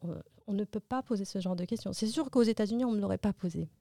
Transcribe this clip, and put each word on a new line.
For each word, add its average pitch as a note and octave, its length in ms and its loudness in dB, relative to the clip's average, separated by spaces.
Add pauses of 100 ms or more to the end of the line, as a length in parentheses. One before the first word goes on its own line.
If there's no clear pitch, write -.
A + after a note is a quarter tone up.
On, E3+ 120 -4 (340)
on G#3+ 40 -2
ne G3+ 120 0
peut G#3 160 -6
pas B3+ 220 -4
poser G3+ 220 -2
ce G3 140 -6
genre F#3 180 0
de F3 80 -2
questions. G3 280 -4
C'est G#3+ 140 -2
sûr C4 240 -2
qu'aux B3 120 6
États-Unis, A3 420 4
on B3 60 2
ne A3 60 2
me G#3 40 0
l'aurait F#3+ 180 0
pas G#3 140 2
posé. E3 360 -4 (120)